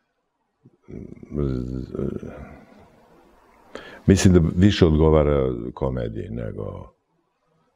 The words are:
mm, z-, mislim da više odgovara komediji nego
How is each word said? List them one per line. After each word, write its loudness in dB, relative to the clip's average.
mm, -10
z-, -6
mislim 6
da 6
više 4
odgovara 2
komediji -8
nego -12